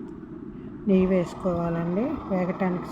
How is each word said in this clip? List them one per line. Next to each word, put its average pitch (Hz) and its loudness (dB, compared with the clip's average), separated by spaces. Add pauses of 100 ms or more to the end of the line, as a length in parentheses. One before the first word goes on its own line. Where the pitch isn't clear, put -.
(880)
నెయ్యి 185 8
వేసుకోవాలండి, 170 0 (260)
వేగటానికి 185 0